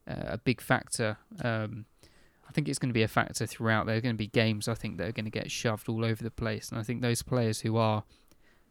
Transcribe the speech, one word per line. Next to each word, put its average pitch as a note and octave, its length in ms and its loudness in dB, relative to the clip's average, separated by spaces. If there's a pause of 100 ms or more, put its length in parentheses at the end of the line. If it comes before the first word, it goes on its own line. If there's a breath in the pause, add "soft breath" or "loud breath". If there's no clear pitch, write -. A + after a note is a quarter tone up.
uh, - 180 -6
a C#2+ 120 -4
big - 220 0
factor. A2+ 580 0 (240)
Um, A2 420 -2 (640 soft breath)
I - 20 -20
think D3+ 180 0
it's C#3 120 -2
gonna B2+ 120 0
be A2+ 120 6
a G#2+ 40 2
factor - 380 0
throughout. A2 400 2
There A2 100 0
are A2 40 2
gonna A#2+ 140 0
be G#2+ 120 -2
games, A2 400 2
I A#2 80 0
think, - 240 -6
that E2+ 80 -2
are A#2 60 -4
gonna A2 180 -4
get - 200 -6
shoved - 380 -2
all A2+ 160 0
over A2+ 200 0
the A2+ 80 -4
place, A2 380 -4
and A#2 100 -4
I - 20 -4
think A#2+ 200 -2
those A#2 200 2
players A#2 380 2
who A2+ 160 2
are A2 260 4 (680 soft breath)